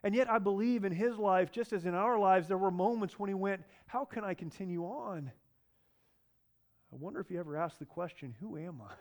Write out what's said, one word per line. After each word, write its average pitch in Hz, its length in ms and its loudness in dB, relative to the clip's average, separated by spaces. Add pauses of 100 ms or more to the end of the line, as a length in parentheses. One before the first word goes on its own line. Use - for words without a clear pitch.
And 202 140 0
yet 247 160 4
I 226 80 4
believe 202 440 2
in 190 100 0
his 220 220 0
life, 190 360 4
just 233 200 -4
as 185 140 -2
in 180 80 0
our 220 240 2
lives, 190 300 6
there 185 100 0
were 190 140 2
moments 202 480 0
when 202 80 -2
he 196 80 -2
went, 190 280 -2 (220)
"How 254 180 -4
can 233 200 -8
I 196 100 -4
continue 175 500 -6
on?" 185 480 -8 (1600)
I 127 40 -18
wonder 175 240 -10
if - 100 -8
he 175 80 -4
ever 156 180 -6
asked 160 220 -2
the 147 80 -10
question, 160 540 -8
"Who 220 180 -10
am 160 240 -10
I? 104 200 -16